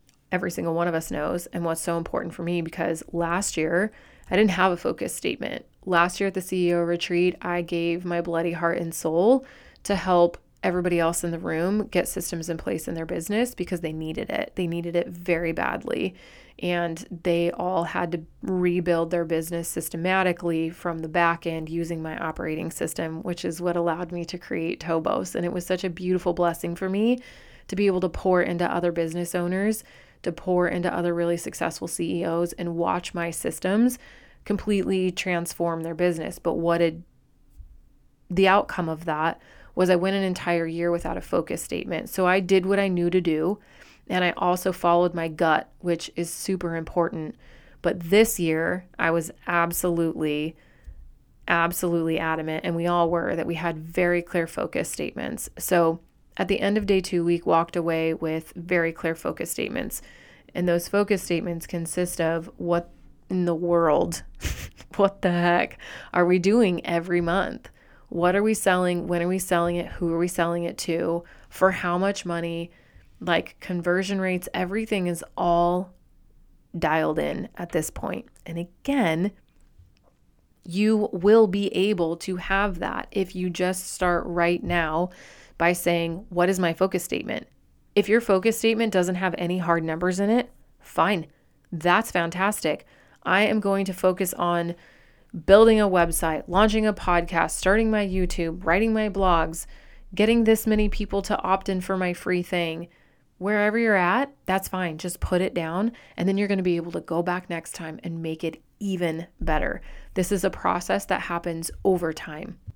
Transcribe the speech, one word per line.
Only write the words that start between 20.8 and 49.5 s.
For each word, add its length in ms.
the 80
back 400
end 220
using 340
my 160
operating 500
system, 540
which 200
is 160
what 160
allowed 360
me 140
to 120
create 420
Tobos. 540
And 100
it 80
was 140
such 180
a 60
beautiful 440
blessing 420
for 120
me 320
to 80
be 120
able 140
to 80
pour 340
into 280
other 200
business 420
owners, 500
to 100
pour 360
into 260
other 220
really 220
successful 500
C 340
E 40
Os, 280
and 220
watch 400
my 160
systems 680
completely 640
transform 720
their 140
business. 420
But 160
what 240
did 240
the 180
outcome 400
of 180
that 360
was 160
I 60
went 220
an 60
entire 440
year 240
without 260
a 40
focus 420
statement. 460
So 180
I 140
did 240
what 120
I 120
knew 200
to 120
do. 360
And 180
I 60
also 420
followed 400
my 160
gut, 500
which 380
is 120
super 460
important. 600
But 200
this 360
year, 480
I 120
was 200
absolutely, 1120